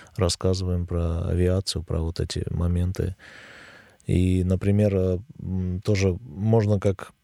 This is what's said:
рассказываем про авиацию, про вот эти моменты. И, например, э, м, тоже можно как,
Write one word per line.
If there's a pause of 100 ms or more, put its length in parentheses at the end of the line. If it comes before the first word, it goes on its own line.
(160)
рассказываем
про
авиацию,
про
вот
эти
моменты. (920)
И,
например,
э, (220)
м,
тоже
можно
как, (120)